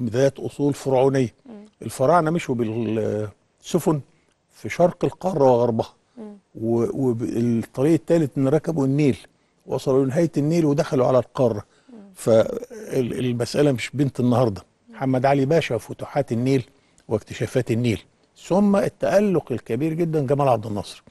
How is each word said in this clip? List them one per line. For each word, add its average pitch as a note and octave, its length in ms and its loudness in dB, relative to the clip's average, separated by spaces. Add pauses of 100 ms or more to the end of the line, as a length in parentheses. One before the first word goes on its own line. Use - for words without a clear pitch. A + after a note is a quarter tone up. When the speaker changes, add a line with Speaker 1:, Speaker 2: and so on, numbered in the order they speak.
Speaker 1:
ذات B2 360 0
أصول C#3+ 360 -2
فرعونية. C3+ 600 0 (120)
Speaker 2:
مم. G#3 180 -20 (180)
Speaker 1:
الفراعنة D3+ 480 2
مشوا E3+ 240 -2
بالسفن A2 1500 -4 (500)
في - 180 -14
شرق F3 360 0
القارة D3 400 -2
وغربها. A#2+ 440 4 (300)
Speaker 2:
مم. G#3 180 -16 (180)
Speaker 1:
و-، A#2 520 -2
والطريق A#2+ 840 -2
الثالث D#3+ 460 0
إن C3+ 100 2
ركبوا D3+ 380 0
النيل، C3+ 300 2 (500)
وصلوا C3+ 380 0
لنهاية D3+ 320 0
النيل D#3 280 2
ودخلوا D3 420 2
على C3 120 4
القارة. A#2 440 0 (300)
Speaker 2:
مم. A3+ 60 -20 (160)
Speaker 1:
فالمسألة B2 1600 0
مش A#2 220 -6
بنت C3+ 260 -2
النهاردة. A#2+ 420 2 (260)
Speaker 2:
مم. - 60 -20
Speaker 1:
محمد C3 320 -2
علي C#3 180 4
باشا D3 300 0
وفتوحات - 580 -6
النيل B2+ 320 0 (440)
واكتشافات A#2 640 -4
النيل، A#2 300 0 (460)
ثم G3 300 2
التألق F3+ 760 0
الكبير B2+ 400 -4
جدا D#3+ 340 -2
جمال C#3+ 220 2
عبد A2+ 180 2
الناصر. - 440 -8